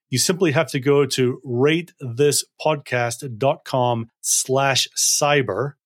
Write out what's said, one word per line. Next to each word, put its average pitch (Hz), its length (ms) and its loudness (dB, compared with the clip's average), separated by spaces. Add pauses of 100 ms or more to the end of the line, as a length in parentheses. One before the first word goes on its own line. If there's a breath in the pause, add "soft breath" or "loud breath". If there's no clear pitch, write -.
You 127 100 -2
simply 165 340 2
have 151 200 0
to 143 80 -2
go 143 260 4
to 131 360 0
rate 147 560 0
this 131 460 0 (180)
podcast 123 760 -4
dot 139 260 0
com 120 460 -2 (100)
slash 135 720 0
cyber. 139 800 0 (140)